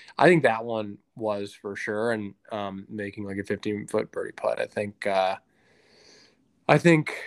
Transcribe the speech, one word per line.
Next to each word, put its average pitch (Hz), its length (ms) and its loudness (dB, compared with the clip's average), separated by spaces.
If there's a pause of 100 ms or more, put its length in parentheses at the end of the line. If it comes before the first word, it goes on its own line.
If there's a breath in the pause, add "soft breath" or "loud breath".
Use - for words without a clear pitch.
(180 loud breath)
I 143 100 6
think 165 160 8
that 113 220 2
one 107 320 -6 (180)
was 101 380 -4
for 101 220 -10
sure, 113 380 -2
and, 104 200 -6 (180)
um, 98 380 -6
making, 104 360 -8
like, 98 120 -6
a 98 60 -4
fifteen-foot 104 680 -4
birdie 98 200 -8
putt, - 280 -2
I - 60 -2
think, 104 400 -6
uh, 95 300 2 (1300 soft breath)
I 147 100 6
think 156 360 4 (140)